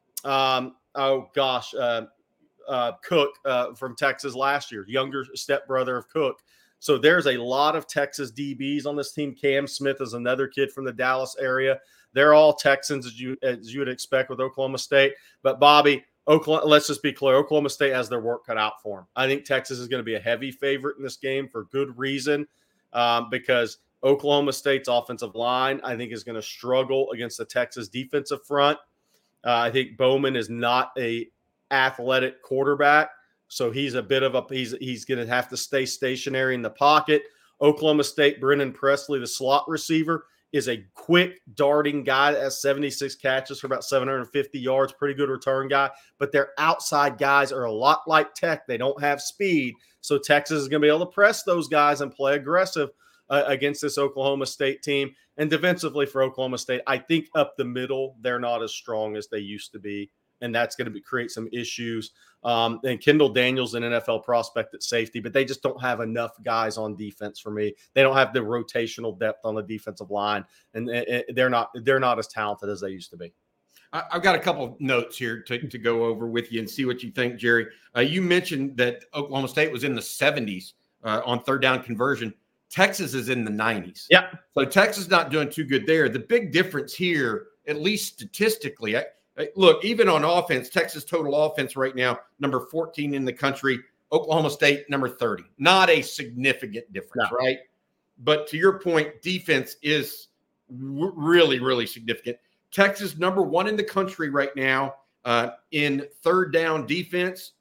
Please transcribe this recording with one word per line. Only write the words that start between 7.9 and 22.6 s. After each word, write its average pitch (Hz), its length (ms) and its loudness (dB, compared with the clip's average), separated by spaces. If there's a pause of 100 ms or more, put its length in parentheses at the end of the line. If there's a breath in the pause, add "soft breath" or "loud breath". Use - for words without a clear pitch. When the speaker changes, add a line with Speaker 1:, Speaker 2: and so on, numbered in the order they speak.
Speaker 1:
D 139 260 -8
Bs 135 300 -6
on 147 100 -4
this 143 160 -6
team. 143 220 -6
Cam 139 320 0
Smith 139 360 -4
is 117 120 -6
another 127 340 -2
kid 135 240 -2
from 135 140 -10
the 127 80 -6
Dallas 127 460 -2
area. 131 400 0 (340 soft breath)
They're 143 200 8
all 151 200 10
Texans, 139 520 0
as 117 140 -14
you, 127 220 -8
as 117 320 -4
you 135 60 -8
would 135 100 -4
expect 131 400 -2
with 127 100 -8
Oklahoma 135 380 -4
State. 139 360 4 (280 soft breath)
But 131 180 0
Bobby, 147 440 8 (240)
Oklahoma, 156 380 4
let's 151 220 8
just 147 140 -4
be 147 100 0
clear, 135 240 4
Oklahoma 143 340 2
State 139 240 0
has 123 140 -2
their 120 120 -4
work 117 260 -6
cut 113 120 -4
out 107 240 -2
for 101 180 -10
'em. 90 160 -20
I 131 120 0
think 139 180 -2
Texas 131 340 -2
is 123 80 -12
gonna 123 160 -4
be 113 120 -4
a 104 40 -4
heavy 117 320 -4
favorite 139 460 -4
in 135 60 -12
this 131 140 -12
game 135 300 -4
for 113 180 -12
good 135 320 -6
reason, 139 500 -4 (460)